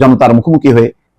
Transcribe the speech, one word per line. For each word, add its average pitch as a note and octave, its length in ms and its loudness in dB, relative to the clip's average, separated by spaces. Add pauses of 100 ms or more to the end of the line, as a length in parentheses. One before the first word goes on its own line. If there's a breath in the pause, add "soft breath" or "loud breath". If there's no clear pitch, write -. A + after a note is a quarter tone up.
জনতার B2+ 340 0
মুখোমুখি C#3+ 380 0
হয়ে A#2 200 0 (260)